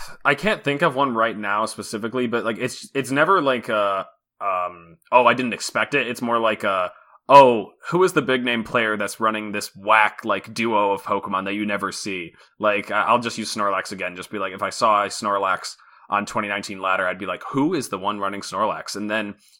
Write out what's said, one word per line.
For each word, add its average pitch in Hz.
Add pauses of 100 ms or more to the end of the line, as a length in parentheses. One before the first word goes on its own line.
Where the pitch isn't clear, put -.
(260)
I 139
can't 180
think 143
of 156
one 135
right 110
now 104
specifically, 113
but, 113
like, 110
it's, 117
it's 131
never, 165
like, 127
uh, 101 (360)
um, 90 (140)
"Oh, 123
I 120
didn't 123
expect -
it." 127
It's 120
more 117
like, 110
uh, 92 (380)
"Oh, 127 (160)
who 175
is 180
the 156
big 127
name 120
player 110
that's 101
running 107
this 101
whack, 107
like, 104
duo 104
of 95
Pokemon 98
that 101
you 104
never 98
see?" 90 (240)
Like, 104
I, 104
I'll 113
just 117
use 107
Snorlax 101
again. 90
Just 90
be 107
like, 95
if 101
I 98
saw 104
a 98
Snorlax 98 (340)
on 104
twenty 104
nineteen 101
ladder, 95
I'd 92
be 98
like, 90
"Who 147
is 135
the 98
one 101
running 98
Snorlax?" 95
And 104
then, 104 (240)